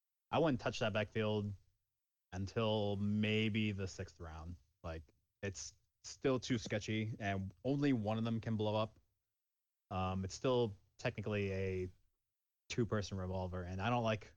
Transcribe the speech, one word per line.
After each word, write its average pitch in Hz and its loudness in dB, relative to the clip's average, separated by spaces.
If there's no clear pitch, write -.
I 123 4
wouldn't 147 4
touch 127 -2
that 107 2
backfield 107 0
until 101 0
maybe 107 2
the 98 -4
sixth - -10
round. 82 -10
Like, 80 -6
it's - -6
still 131 0
too 120 0
sketchy, 110 -2
and 98 -2
only 143 4
one 110 2
of 113 0
them 113 0
can 113 -2
blow 107 2
up. 110 0
Um, 95 0
it's 95 -4
still 120 4
technically 104 -2
a 95 0
two-person 104 0
revolver, 92 -2
and 92 -6
I 107 0
don't 123 2
like 110 0